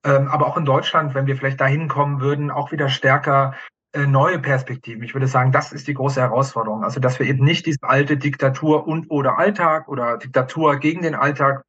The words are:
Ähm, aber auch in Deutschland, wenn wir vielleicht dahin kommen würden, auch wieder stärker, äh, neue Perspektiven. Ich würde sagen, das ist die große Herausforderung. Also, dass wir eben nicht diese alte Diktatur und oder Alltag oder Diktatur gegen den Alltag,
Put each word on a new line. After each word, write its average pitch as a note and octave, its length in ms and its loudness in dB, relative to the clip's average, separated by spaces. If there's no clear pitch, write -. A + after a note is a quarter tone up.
Ähm, C#3 220 2
aber C#3+ 200 0
auch - 100 -4
in E3 60 -2
Deutschland, D3 520 0
wenn C3+ 100 0
wir C3+ 100 0
vielleicht C3+ 240 -4
dahin C#3+ 280 0
kommen C#3+ 340 0
würden, C#3+ 300 0
auch C#3 200 -4
wieder D3 160 0
stärker, C3+ 680 2
äh, C#3+ 120 -2
neue C#3+ 320 4
Perspektiven. B2+ 640 -4
Ich A#2 140 -12
würde C3 120 0
sagen, C3 240 2
das D3 200 0
ist - 160 -10
die C#3+ 80 -4
große C3+ 260 -2
Herausforderung. A2+ 640 -2
Also, - 160 -4
dass B2+ 200 0
wir B2+ 60 0
eben C3 180 2
nicht E3+ 220 2
diese D3 160 -2
alte C#3+ 340 2
Diktatur C#3+ 720 0
und D#3+ 240 -4
oder D3+ 300 0
Alltag E3+ 480 2
oder A#2+ 300 -2
Diktatur C#3 580 0
gegen D#3+ 260 -2
den D#3 140 -2
Alltag, C3+ 540 0